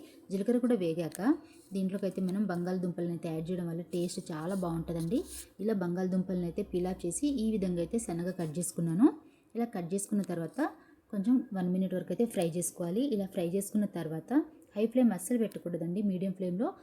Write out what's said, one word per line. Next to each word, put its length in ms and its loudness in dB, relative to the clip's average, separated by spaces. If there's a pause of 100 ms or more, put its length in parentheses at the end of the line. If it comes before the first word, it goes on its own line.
(280)
జీలకర్ర 300 0
కూడా 180 4
వేగాక 440 -2 (520)
దీంట్లోకి 340 -2
అయితే 160 -2
మనం 260 0
బంగాళదుంపలను 640 -2
అయితే 160 -4
యాడ్ 160 -4
చేయడం 220 -2
వల్ల 200 -4
టేస్ట్ 380 -2
చాలా 300 -4
బాగుంటుందండి. 640 0 (400)
ఇలా 140 0
బంగాళదుంపలను 720 0
అయితే 180 -4
పీల్ 240 -2
ఆఫ్ 140 -4
చేసి 340 -2
ఈ 160 0
విధంగా 300 0
అయితే 180 0
సన్నగా 340 -2
కట్ 200 -2
చేసుకున్నాను. 540 4 (440)
ఇలా 160 -2
కట్ 220 -6
చేసుకున్న 340 0
తర్వాత 360 -4 (500)
కొంచెం 260 2 (180)
వన్ 180 0
మినిట్ 220 2
వరకు 180 -4
అయితే 140 2
ఫ్రై 240 0
చేసుకోవాలి. 600 -2
ఇలా 160 0
ఫ్రై 220 -2
చేసుకున్న 420 0
తర్వాత 400 -4 (400)
హై 140 0
ఫ్లేమ్ 260 6
అస్సలు 280 0
పెట్టకూడదండి. 640 -2
మీడియం 300 0
ఫ్లేమ్‌లో 340 -2 (160)